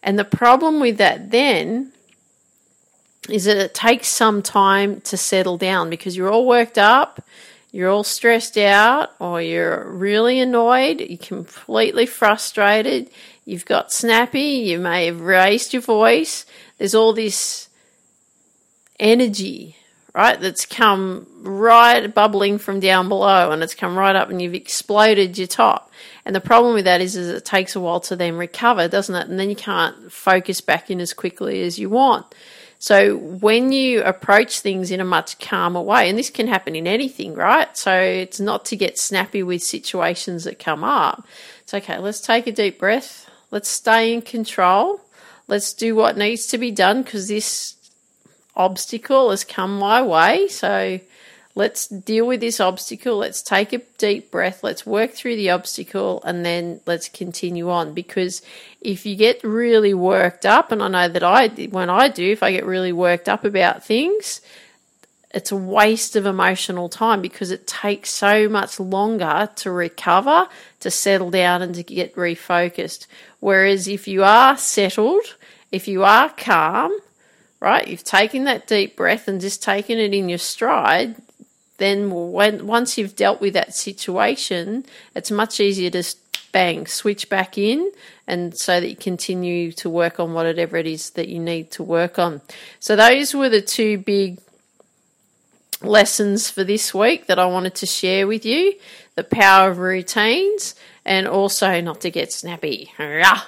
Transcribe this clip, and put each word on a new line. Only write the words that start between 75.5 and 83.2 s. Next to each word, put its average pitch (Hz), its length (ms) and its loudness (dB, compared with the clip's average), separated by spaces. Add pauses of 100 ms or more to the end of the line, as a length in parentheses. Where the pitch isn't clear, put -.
if 190 160 -8
you 190 160 0
are 220 260 6
calm, 226 680 0 (600)
right, - 280 0
you've - 160 -14
taken 226 420 0
that 262 220 -4
deep 208 280 -2
breath 214 320 -2
and 196 120 -6
just 196 220 -8
taken 208 380 -4
it 208 140 0
in 196 140 -2
your 175 100 -4
stride, 226 800 0 (640)
then 196 340 0
when, 185 560 0
once 233 300 -2
you've 196 180 -6
dealt 202 260 0